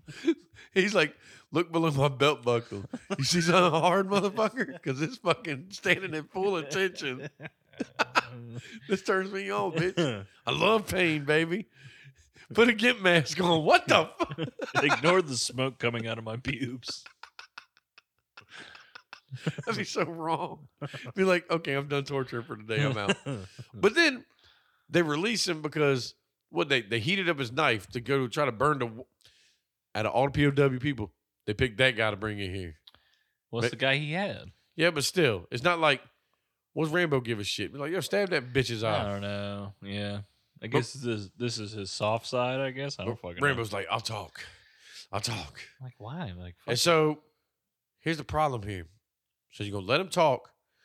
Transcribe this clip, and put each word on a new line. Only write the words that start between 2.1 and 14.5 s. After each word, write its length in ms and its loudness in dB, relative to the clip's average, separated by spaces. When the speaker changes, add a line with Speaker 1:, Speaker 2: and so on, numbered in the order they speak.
Speaker 1:
buckle. 400 0
You 60 -2
see 180 2
something 380 6
hard, 280 4
motherfucker? 760 0
'Cause 180 -4
it's 160 -4
fucking 540 -2
standing 440 0
at 160 -8
full 260 0
attention." 800 -4
<laughs> 40 -20
This 160 0
turns 280 0
me 180 -6
on, 240 -2
bitch. 520 0
Speaker 2:
<laughs> 100 -20
Speaker 1:
I 60 -2
love 360 4
pain, 380 0
baby. 420 0
Put 160 8
a 40 4
gimp 280 2
mask 400 4
on. 220 4
What 240 6
the 300 6
fuck? 640 -2